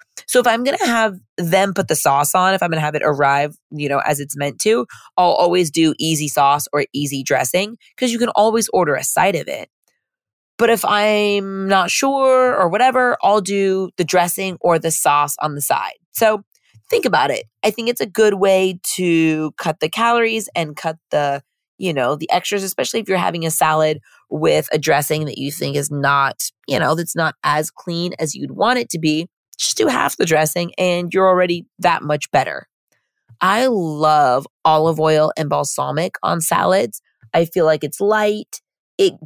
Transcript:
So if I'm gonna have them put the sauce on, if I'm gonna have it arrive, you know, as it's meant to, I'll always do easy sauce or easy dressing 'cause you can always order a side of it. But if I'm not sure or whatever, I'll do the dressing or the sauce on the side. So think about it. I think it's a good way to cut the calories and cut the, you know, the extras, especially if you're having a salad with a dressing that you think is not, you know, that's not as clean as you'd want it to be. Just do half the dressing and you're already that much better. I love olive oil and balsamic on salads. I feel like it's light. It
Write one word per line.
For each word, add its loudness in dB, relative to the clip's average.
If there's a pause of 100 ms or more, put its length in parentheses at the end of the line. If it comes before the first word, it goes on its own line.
(260)
So 2
if 2
I'm 2
gonna -2
have 0 (200)
them 2
put -2
the 0
sauce 2
on, 4
if -2
I'm 0
gonna -2
have -2
it -4
arrive, 2 (140)
you -6
know, 0
as -2
it's -12
meant -6
to, 2 (300)
I'll 4
always 2
do 2
easy -2
sauce 2
or 0
easy -4
dressing -2 (180)
'cause -2
you -4
can 0
always 2
order 2
a -4
side 0
of -8
it. -10 (880)
But 4
if 0
I'm 0
not 2
sure 2
or 2
whatever, 2
I'll 4
do 0
the 0
dressing 0
or 2
the -4
sauce 0
on -4
the -8
side. -4 (180)
So 0 (460)
think 2
about 2
it. -8 (180)
I 2
think -4
it's -2
a -2
good 2
way 2 (160)
to 0
cut -4
the -2
calories 0
and -6
cut -6 (120)
the, -2 (360)
you -2
know, 0
the -8
extras, -2
especially -4
if -6
you're 0
having -2
a -2
salad 0 (300)
with 0
a 0
dressing -2
that -10
you -6
think -6
is -4
not, 0 (260)
you -2
know, 0
that's -6
not -2 (100)
as -2
clean -8
as -4
you'd -10
want 0
it -6
to -8
be. -2 (300)
Just -4
do 2
half 0
the 0
dressing 0
and -2
you're 4
already 0 (140)
that 2
much -4
better. -2 (720)
I 2
love 2 (180)
olive 2
oil 4
and -4
balsamic -4
on 0
salads. 0 (320)
I 2
feel 0
like 2
it's -8
light. -2 (360)
It 2 (100)